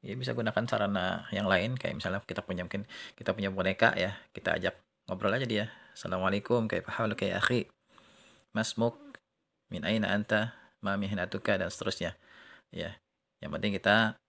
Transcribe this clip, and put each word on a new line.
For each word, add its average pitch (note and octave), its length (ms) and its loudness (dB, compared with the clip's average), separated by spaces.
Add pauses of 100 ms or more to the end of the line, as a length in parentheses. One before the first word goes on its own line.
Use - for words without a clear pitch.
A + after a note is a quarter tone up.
ya C3 160 -6
bisa B2+ 160 -2
gunakan A2+ 320 0
sarana F#2+ 640 0
yang G2+ 160 0
lain, G#2 320 4
kayak - 160 -2
misalnya F#2 240 -2
kita - 240 -6
punya, F2+ 240 -4
mungkin G2+ 160 -4 (320)
kita - 160 -2
punya G2+ 160 0
boneka F#2+ 480 4
ya, F#2 160 0 (240)
kita E2+ 240 0
ajak F#2 160 -2 (320)
ngobrol G2 240 0
aja B2+ 160 -2
dia. A2 240 -2 (240)
"Assalamualaikum, G2 720 0
kaifa - 240 -4
haluka A2 320 -2
ya G2 160 0
akhi? - 320 2 (800)
Masmuk? A2+ 420 0 (800)
Min E2+ 160 -6
aina G#2 240 2
anta? G#2+ 400 0 (320)
Ma G2 160 0
mihnatuka?" G2 560 -2
dan F2+ 160 -2
seterusnya. - 400 -4 (560)
Ya, F2 320 -10 (400)
yang D2+ 160 -10
penting G2+ 160 -2
kita G#2+ 560 4